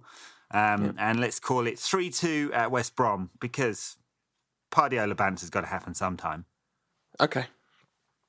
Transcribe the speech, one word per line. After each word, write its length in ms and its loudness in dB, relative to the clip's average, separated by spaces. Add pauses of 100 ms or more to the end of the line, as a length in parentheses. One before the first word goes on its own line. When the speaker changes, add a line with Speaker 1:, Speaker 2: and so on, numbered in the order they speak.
(520)
Speaker 1:
Um, 340 4
Speaker 2:
Yep. 120 -2
Speaker 1:
and 220 0
let's 200 0
call 280 0
it 120 -4
three 300 0
two 440 0
at 180 2
West 240 0
Brom 340 0 (120)
because 560 -4 (760)
Guardiola 420 2
banter's 340 0
gotta 180 -2
happen 280 -6
sometime. 500 -4 (760)
Speaker 2:
Okay. 260 0 (840)